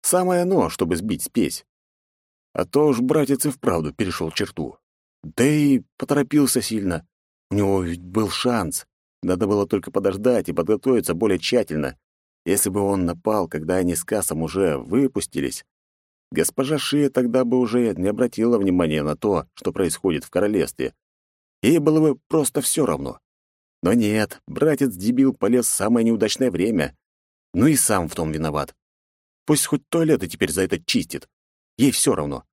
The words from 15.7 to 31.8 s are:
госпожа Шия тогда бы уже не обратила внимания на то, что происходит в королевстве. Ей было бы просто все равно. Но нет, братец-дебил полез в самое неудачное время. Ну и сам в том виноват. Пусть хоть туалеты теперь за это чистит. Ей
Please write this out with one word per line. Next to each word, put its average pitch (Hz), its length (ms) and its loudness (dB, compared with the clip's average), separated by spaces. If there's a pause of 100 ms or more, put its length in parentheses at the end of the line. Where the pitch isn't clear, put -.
госпожа 143 480 -2
Шия 143 320 0
тогда 127 340 0
бы 120 140 0
уже 117 380 0
не 90 120 -2
обратила 117 480 0
внимания 87 460 2
на 76 140 -2
то, 92 380 0
что - 180 -4
происходит 85 520 -2
в - 60 -20
королевстве. 90 640 -2 (680)
Ей 151 160 4
было 156 220 2
бы 156 280 2
просто 156 320 0
все - 260 -2
равно. 71 320 -4 (640)
Но 90 100 2
нет, 107 540 0
братец-дебил 131 880 0
полез 117 320 0
в - 80 -2
самое 113 300 2
неудачное 113 460 0
время. 87 460 0 (580)
Ну 101 120 4
и 156 100 4
сам 90 320 0
в - 60 -12
том 80 180 -4
виноват. 76 420 -4 (720)
Пусть 151 220 2
хоть - 220 -4
туалеты 156 400 0
теперь 80 220 -2
за 87 120 0
это 92 200 -2
чистит. - 460 -4 (500)
Ей 131 140 4